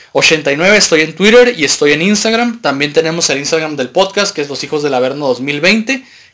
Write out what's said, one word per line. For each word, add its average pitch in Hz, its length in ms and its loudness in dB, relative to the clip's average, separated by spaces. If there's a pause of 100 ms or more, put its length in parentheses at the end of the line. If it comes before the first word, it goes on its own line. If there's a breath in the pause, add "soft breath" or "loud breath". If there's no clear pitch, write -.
(120 loud breath)
Ochenta 147 400 2
y 139 40 -2
nueve, 190 200 4
estoy 170 260 2
en 160 120 -4
Twitter 240 440 4
y 151 60 -2
estoy 147 280 2
en 151 100 0
Instagram. 220 600 0
También 143 300 -2
tenemos 160 380 0
el 139 80 -2
Instagram 151 380 -4
del 127 140 -4
podcast, 196 440 -2
que 151 80 -4
es 143 60 -8
Los 139 160 -10
Hijos 147 200 -6
del 139 100 -2
Averno 131 340 -2
dos 123 120 -2
mil 143 200 -4
veinte, 220 440 -2 (280 loud breath)